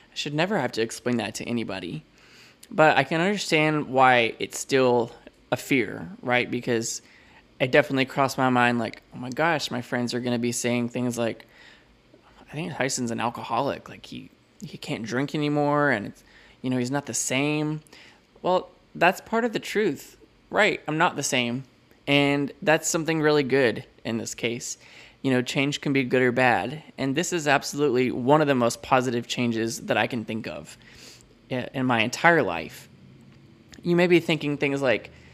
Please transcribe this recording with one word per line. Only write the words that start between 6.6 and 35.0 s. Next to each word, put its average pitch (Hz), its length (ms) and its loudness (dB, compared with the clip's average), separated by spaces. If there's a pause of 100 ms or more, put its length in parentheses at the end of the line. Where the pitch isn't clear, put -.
it 127 120 0
definitely 135 340 4
crossed 131 320 0
my 131 120 4
mind, 120 300 4
like, - 220 -6 (120)
"Oh - 40 -16
my 123 120 -10
gosh, 151 400 0
my 120 120 -6
friends 120 320 -4
are 123 80 -4
gonna 120 180 -2
be 120 140 -2
saying 120 340 -2
things 123 300 -4
like, 117 280 -4 (1040)
'I - 40 -16
think 160 200 -8
Tyson's 123 380 -4
an 113 80 -6
alcoholic. 117 680 -4
Like, - 160 -20
he, - 240 -16 (360)
he - 120 -16
can't 117 260 -8
drink 131 320 -4
anymore, 147 540 0
and 104 160 0
it's, - 180 -16 (380)
you 127 80 -4
know, 127 80 0
he's 123 120 -2
not 143 180 -4
the 113 60 -8
same.'" 151 680 -2 (600)
Well, 180 280 0 (260)
that's 170 240 2
part 226 240 -2
of 240 80 -2
the - 80 -6
truth. - 560 -4 (340)
Right, 190 380 2
I'm 151 100 -2
not 165 200 2
the 139 60 -4
same. 123 420 -2 (420)
And 143 540 2
that's 156 280 2
something 160 320 0
really 151 220 4
good 123 420 2 (200)
in 113 120 -4
this 107 160 -6
case. - 440 -6 (440)
You 135 100 0
know, 127 100 4
change 143 400 -2
can 147 100 -2
be 135 120 2
good 127 180 2
or 127 100 4
bad. 123 500 2 (160)
And 135 180 -2
this 175 160 -2
is 160 160 -2
absolutely 139 640 2
one 131 320 4
of 147 60 4
the 139 80 2
most 120 260 0
positive 123 460 0
changes 117 540 -2
that 110 160 -2
I 113 100 2
can 113 180 -6
think 110 220 -8
of 78 300 -12 (760)
i-, 123 220 -4
in 131 120 -2
my 120 160 4
entire 156 400 4
life. 85 480 -6 (920)
You 175 120 2
may 175 120 6
be 175 120 6
thinking 151 380 -2
things 139 240 -2
like, 120 300 0 (220)